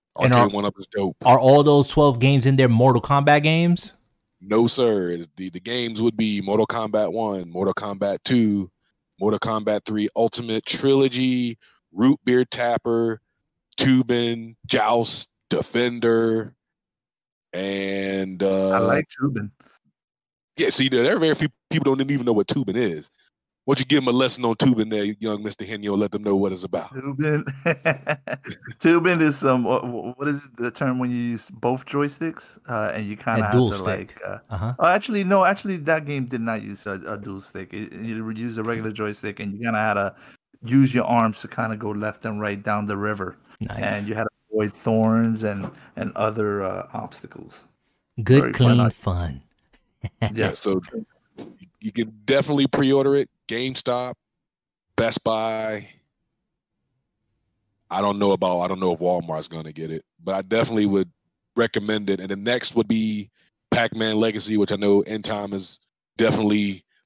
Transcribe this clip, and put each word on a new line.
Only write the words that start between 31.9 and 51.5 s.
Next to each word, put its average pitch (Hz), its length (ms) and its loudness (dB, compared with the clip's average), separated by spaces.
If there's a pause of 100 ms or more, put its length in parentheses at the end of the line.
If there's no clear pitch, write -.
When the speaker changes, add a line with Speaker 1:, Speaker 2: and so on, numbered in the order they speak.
Speaker 3:
Uh, 107 260 -4
and 107 120 -8
you 104 100 -8
kinda 113 260 -2
Speaker 1:
A - 40 2
Speaker 3:
have 104 80 -2
Speaker 1:
dual 123 160 4
Speaker 3:
to, 101 60 -4
Speaker 1:
stick. 95 100 -6
Speaker 3:
like, 95 400 -8
uh, 98 140 -12 (100)
Speaker 1:
Uh-huh. 110 300 -6
Speaker 3:
oh, 160 80 2
actually, 208 360 0
no, 190 220 4
actually, 196 320 -2
that 156 280 -2
game 139 200 -4
did 120 160 -6
not 113 220 -4
use 101 240 -12
a, 101 60 -6 (140)
a 101 120 -8
dual 98 200 -12
stick. 95 320 -14
It, 107 220 -12
it 104 120 -12 (320)
used 113 200 -8
a 110 60 -4
regular 110 280 -4
joystick, 104 480 -8
and 101 140 -6
you 101 100 -12
kinda 113 160 0
had 107 140 0
to 101 220 -2 (500)
use 131 280 4
your 123 120 2
arms 113 360 2
to - 60 -12
kinda 110 300 -6
go 107 140 -6
left 104 340 -6
and 107 160 -6
right 101 200 -4
down 104 240 -2
the 101 120 -4
river. 101 400 -6 (240)
Speaker 1:
Nice. 104 160 -8
Speaker 3:
And 104 300 -4
you 107 80 -4
had 113 80 -2
to 107 60 -4 (220)
avoid 107 220 0
thorns 110 720 2
and, 101 260 -4 (240)
and 95 220 -8
other, 104 460 -2
uh, 95 300 -8
obstacles. - 720 -16 (560)
Speaker 1:
Good, 127 200 6
Speaker 3:
Very 123 120 0
Speaker 1:
clean 120 220 6
Speaker 3:
fun. 120 160 4
Speaker 1:
fun. 85 560 -6
<laughs> - 40 -20 (680)
Speaker 2:
Yeah, 107 120 -2
Speaker 3:
Yes. 107 260 -2
Speaker 2:
so 95 220 0 (1000)